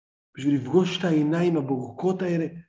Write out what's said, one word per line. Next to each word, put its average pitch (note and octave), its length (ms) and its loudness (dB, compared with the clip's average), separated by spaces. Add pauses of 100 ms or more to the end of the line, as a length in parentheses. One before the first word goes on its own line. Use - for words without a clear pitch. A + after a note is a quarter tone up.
(380)
בשביל C#3+ 180 0
לפגוש D#3+ 440 2
את - 40 -8
העיניים E3 540 2
הבורקות D3+ 640 -2
האלה, E3+ 260 -2 (200)